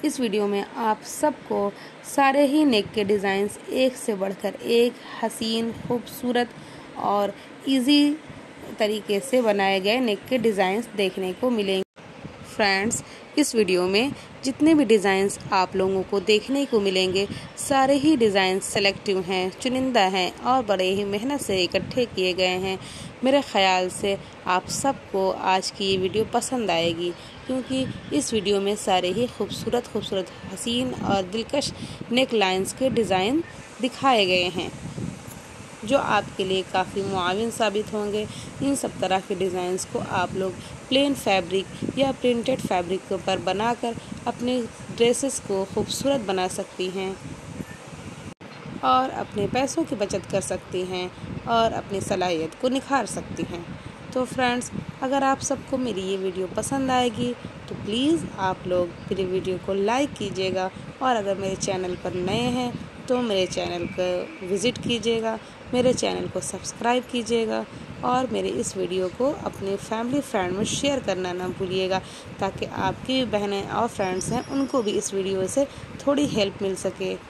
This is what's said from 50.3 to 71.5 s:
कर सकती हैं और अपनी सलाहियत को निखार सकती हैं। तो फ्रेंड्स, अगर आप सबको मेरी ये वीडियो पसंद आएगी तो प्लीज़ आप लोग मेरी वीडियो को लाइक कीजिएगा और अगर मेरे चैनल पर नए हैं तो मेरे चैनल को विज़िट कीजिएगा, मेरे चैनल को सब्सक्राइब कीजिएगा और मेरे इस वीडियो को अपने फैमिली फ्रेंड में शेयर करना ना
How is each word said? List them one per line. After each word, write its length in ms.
कर 100
सकती 420
हैं 260
और 240
अपनी 300
सलाहियत 600
को 60
निखार 400
सकती 340
हैं। 220
तो 120
फ्रेंड्स, 460
अगर 220
आप 160
सबको 380
मेरी 240
ये 140
वीडियो 300
पसंद 340
आएगी 420
तो 80
प्लीज़ 480
आप 260
लोग 220
मेरी 380
वीडियो 400
को 80
लाइक 400
कीजिएगा 560
और 140
अगर 200
मेरे 220
चैनल 360
पर 120
नए 340
हैं 220
तो 120
मेरे 260
चैनल 440
को 560
विज़िट 320
कीजिएगा, 600
मेरे 200
चैनल 340
को 140
सब्सक्राइब 720
कीजिएगा 520
और 280
मेरे 180
इस 260
वीडियो 320
को 220
अपने 340
फैमिली 440
फ्रेंड 300
में 140
शेयर 340
करना 320
ना 180